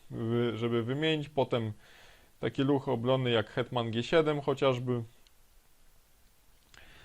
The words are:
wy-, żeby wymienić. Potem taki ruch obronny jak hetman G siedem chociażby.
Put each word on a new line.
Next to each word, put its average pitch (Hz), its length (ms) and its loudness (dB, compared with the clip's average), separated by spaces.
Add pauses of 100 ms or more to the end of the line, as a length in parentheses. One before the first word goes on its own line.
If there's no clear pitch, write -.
(120)
wy-, 117 460 0
żeby 117 260 0
wymienić. 147 460 -2
Potem 120 440 0 (680)
taki 135 240 -2
ruch 135 260 2
obronny 123 420 2
jak 110 180 2
hetman 120 420 -2
G 117 120 -2
siedem 151 380 2
chociażby. 127 640 0 (2000)